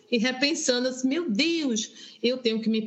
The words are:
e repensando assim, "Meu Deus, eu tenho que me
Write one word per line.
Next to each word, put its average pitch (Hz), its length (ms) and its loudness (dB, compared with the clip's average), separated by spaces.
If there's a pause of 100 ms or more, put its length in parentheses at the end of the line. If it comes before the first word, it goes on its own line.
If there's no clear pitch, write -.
(120)
e 240 60 4
repensando 254 720 0
assim, 254 200 -2
"Meu 311 220 -2
Deus, 269 920 -2
eu 247 140 2
tenho 226 240 0
que 220 80 -2
me 220 180 2